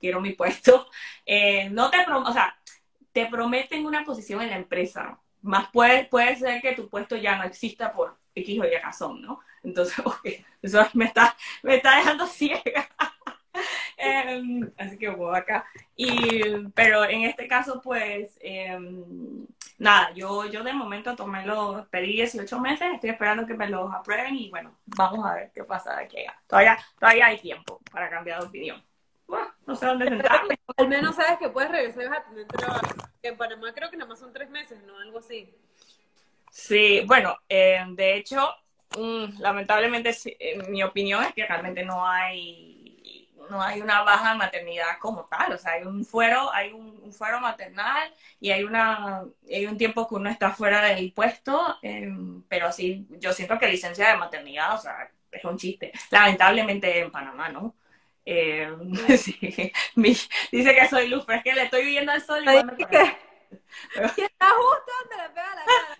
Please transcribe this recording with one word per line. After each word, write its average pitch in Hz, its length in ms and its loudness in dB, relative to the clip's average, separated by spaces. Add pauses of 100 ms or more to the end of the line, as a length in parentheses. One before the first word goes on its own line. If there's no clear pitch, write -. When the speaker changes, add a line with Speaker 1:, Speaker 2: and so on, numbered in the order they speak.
Speaker 1:
quiero 180 200 -4
mi 196 120 -6
puesto". 254 560 4 (180)
<laughs> - 200 -18
Eh, 202 440 2
no 233 200 2
te 359 80 4
prom-, 277 300 2
o 240 40 -2
sea, 220 260 0 (540)
te 226 140 0
prometen 247 600 -4
una 302 180 -4
posición 220 380 -8
en 226 80 -6
la 190 60 -8
empresa, 180 640 -8 (220)
más 196 280 0
puede, 247 360 6
puede 247 300 2
ser 247 240 -4
que 262 120 -2
tu 226 180 -10
puesto 208 260 -8
ya 202 220 0
no 190 60 -6
exista 220 480 -8
por - 260 -4 (160)
X 208 260 -6
o 185 60 -2
Y 170 120 2
razón, - 440 -10
¿no? 240 180 -14 (220)
Entonces, 180 360 -2
<laughs> - 60 -4
ok, - 220 -4 (340)
eso 208 240 4 (100)
me 226 120 4
está, 233 280 6 (280)
me 262 140 4
está 262 200 6
dejando 311 300 2
ciega. - 640 -4 (100)
<laughs> - 160 -4 (840)
Em, 254 800 -4
así 196 220 -12
que 214 100 -6
voy 175 280 -4
acá. 214 280 -4 (320)
Y, 226 760 0
pero 214 300 6
en 220 180 0
este 254 240 -4
caso, 254 340 -2
pues, 208 600 -6
em, 180 1080 -12 (320)
nada, 202 360 4
yo, 202 320 -6
yo 220 180 -10
de 254 80 -6
momento 226 420 -8
tomé 196 320 -10
los, 208 420 -4
pedí 185 260 -4
dieciocho 233 440 -4
meses, 294 340 -2
estoy 226 180 -6
esperando 220 360 0
que 226 80 -8
me 214 140 -6
los 190 260 -6
aprueben 247 400 -4
y 214 160 -8
bueno, - 260 -14 (100)
vamos 196 400 0
a 175 80 -2
ver - 200 -12
qué - 100 -12
pasa 185 320 -8
de 71 80 -8
aquí - 140 -16
a - 40 -10
allá. - 260 -14
Todavía, 220 300 6 (200)
todavía 226 280 6
hay 220 120 2
tiempo - 420 -14 (120)
para 170 180 -8
cambiar 170 300 -10
de 175 80 -8
opinión. - 360 -14 (420)
Bueno, 415 200 -6 (200)
no 277 100 -8
sé 254 100 -4
dónde 254 220 0
sentarme. 247 500 2 (180)
Speaker 2:
Al 262 120 4
menos 285 280 0
sabes 339 220 2
que 320 100 -4
puedes 269 220 -2
regresar 247 320 -4
y 254 60 -8
vas 302 100 -4
a 302 60 -12
tener 214 220 -18
trabajo. 240 400 -6 (360)
Que 240 60 -8
en 233 100 -10
Panamá 226 340 -10
creo 320 180 -10
que 349 60 -16
nada 254 140 -14
más 226 80 -18
son 247 140 -20
tres 269 180 -14
meses, 269 320 -14
¿no? 196 160 -20
Algo 220 220 -16
así. 196 340 -16 (960)
Speaker 1:
Sí, 208 560 2
bueno, 220 300 4 (120)
eh, 190 420 4
de 190 260 0
hecho, 269 320 -2 (500)
mm, 220 420 -6
lamentablemente, 214 720 0
sí, - 260 -10
eh, 160 200 -6 (100)
mi 196 140 -2
opinión 202 420 0
es - 100 -4
que 214 120 -4
realmente 180 380 -4
no 180 220 -4
hay, 175 1200 -6 (220)
no 196 120 -6
hay 208 180 -4
una 208 220 4
baja 214 300 6
de 220 60 -2
maternidad 170 600 -4
como 202 260 -8
tal, 214 280 -2
o - 40 -10
sea, 170 140 -6
hay 170 120 -6
un 202 200 -8
fuero, 233 480 2
hay 202 200 -4
un, 220 300 -20
un 214 100 -20
fuero 220 280 -6
maternal 220 720 -6 (260)
y 196 120 -2
hay 196 120 0
una, 208 600 -2 (260)
hay 202 160 -4
un 214 100 -6
tiempo 226 320 0
que 220 60 -8
uno 202 160 -4
está 202 220 0
fuera 208 300 2
del 185 300 2
puesto, 269 680 0
em, 190 680 -10
pero 175 240 -2
sí, 185 340 -6 (120)
yo 180 140 -2
siento 185 260 -2
que 233 100 2
licencia 180 400 0
de 214 80 6
maternidad, 156 580 -4
o - 40 -6
sea, - 320 -12 (220)
es - 120 -16
un 180 140 -6
chiste, - 320 -8 (200)
lamentablemente 196 880 4
en 160 100 -4
Panamá, 139 380 -10
¿no? 196 260 -10 (500)
Em, 160 720 -2
<laughs> 226 240 6
sí, 190 540 -6 (240)
mi, 226 200 6 (360)
dice 254 220 6
que 254 140 8
soy 254 200 2
luz, 254 180 -4
pero 226 120 0
es - 60 -8
que 262 100 0
le 262 100 2
estoy 254 200 0
viendo 285 280 0
al 294 100 -2
sol 302 220 -4
y 277 40 2
Speaker 2:
Ay, 269 120 12
Speaker 1:
igual 247 180 -4
me - 80 -2
parece. - 300 6 (760)
Speaker 2:
que, - 80 -6 (140)
que 392 100 0
está 381 240 2
justo 494 440 4 (100)
donde 453 200 -10
le 320 80 -10
pega 359 240 -8
la 320 100 -12
cara. 339 360 2